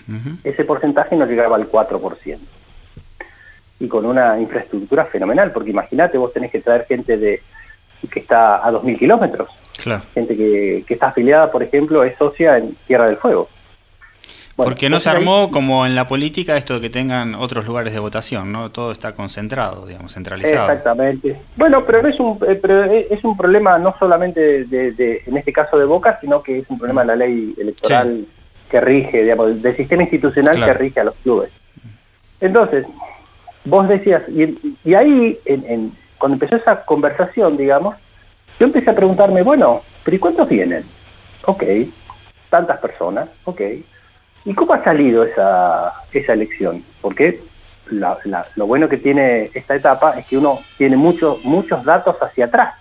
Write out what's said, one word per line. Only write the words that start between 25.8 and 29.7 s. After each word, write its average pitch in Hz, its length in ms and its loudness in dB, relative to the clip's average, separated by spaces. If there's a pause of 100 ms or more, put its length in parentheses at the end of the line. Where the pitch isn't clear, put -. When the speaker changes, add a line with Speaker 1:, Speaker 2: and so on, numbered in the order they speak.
Speaker 2:
Boca, 185 340 2
sino 143 200 0
que 135 200 -6
es 135 100 -14
un 127 80 -8
problema 127 220 -2
de 120 80 2
la 113 80 0
ley 120 420 -2
electoral 117 600 -2
Speaker 1:
Sí. 101 80 -14 (420)
Speaker 2:
que 120 100 4
rige, 127 440 2
digamos, 113 360 2
del 123 160 0